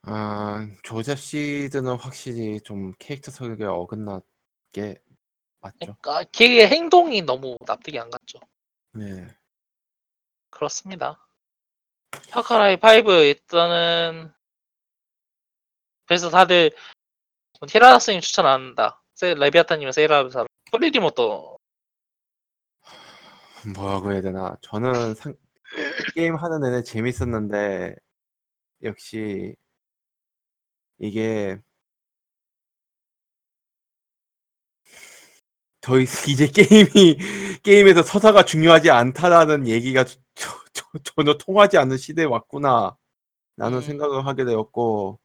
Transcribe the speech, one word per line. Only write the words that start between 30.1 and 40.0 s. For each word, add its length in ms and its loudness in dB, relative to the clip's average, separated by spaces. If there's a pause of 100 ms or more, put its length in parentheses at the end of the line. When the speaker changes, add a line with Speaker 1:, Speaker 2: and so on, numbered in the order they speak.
Speaker 1:
이게 600 -6 (4000)
더 200 0
있-, 60 0
<laughs> 220 -8
이제 200 2
게임이, 680 6 (440)
게임에서 400 8
서사가 420 4
중요하지 460 4
않다라는 760 4
얘기가 360 0